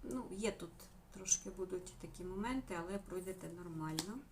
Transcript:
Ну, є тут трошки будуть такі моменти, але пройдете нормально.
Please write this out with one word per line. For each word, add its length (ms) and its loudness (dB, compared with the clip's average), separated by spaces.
Ну, 280 -2
є 200 4
тут 200 -4
трошки 380 4
будуть 520 -2
такі 220 -6
моменти, 560 2
але 180 0
пройдете 520 -2
нормально. 680 0